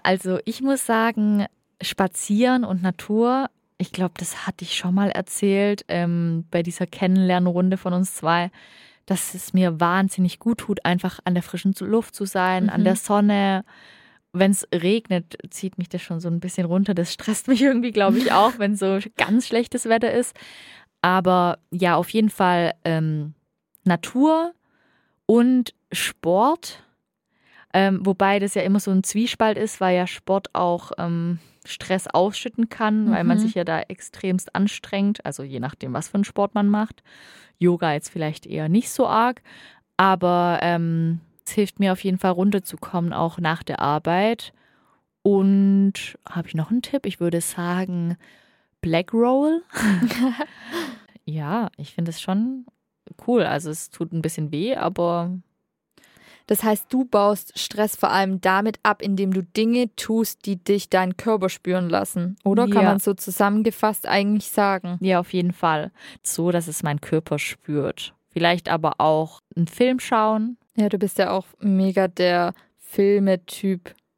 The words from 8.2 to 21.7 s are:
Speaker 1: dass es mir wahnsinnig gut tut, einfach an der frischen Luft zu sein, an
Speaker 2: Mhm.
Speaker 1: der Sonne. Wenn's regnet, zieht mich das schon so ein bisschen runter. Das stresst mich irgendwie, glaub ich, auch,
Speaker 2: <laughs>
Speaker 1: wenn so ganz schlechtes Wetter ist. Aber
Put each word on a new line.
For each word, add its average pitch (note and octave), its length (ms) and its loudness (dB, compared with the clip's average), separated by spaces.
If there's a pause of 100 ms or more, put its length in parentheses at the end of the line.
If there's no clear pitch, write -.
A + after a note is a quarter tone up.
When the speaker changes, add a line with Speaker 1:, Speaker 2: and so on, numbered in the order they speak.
Speaker 1:
dass - 300 -4
es - 180 -8
mir F3+ 260 2
wahnsinnig F3+ 600 0
gut A#3 200 -2
tut, - 240 -4
einfach F3+ 400 0
an F3+ 120 0
der F3 80 0
frischen F#3+ 360 -2
Luft A3+ 360 -2
zu G3+ 100 -6
sein, F#3 440 0
an F3+ 120 0
Speaker 2:
Mhm. - 40 2
Speaker 1:
der F#3 100 4
Sonne. G3+ 680 2 (680)
Wenn's F#3+ 400 2
regnet, F3+ 640 0 (140)
zieht - 260 -10
mich F3+ 120 -6
das F3 120 -8
schon E3+ 180 -8
so F3 80 -6
ein E3+ 120 -2
bisschen F3+ 260 -4
runter. F#3+ 300 0
Das E3+ 180 -2
stresst - 340 -4
mich B3+ 140 4
irgendwie, B3 300 2
glaub G3+ 240 4
ich, B3 160 2
auch, A3 220 6
Speaker 2:
<laughs> A#3+ 40 -12
Speaker 1:
wenn G#3 180 0
so G3 240 0 (160)
ganz A3+ 320 0
schlechtes A#3+ 380 -2
Wetter A3+ 260 2
ist. - 240 -2 (640)
Aber F3+ 580 4 (120)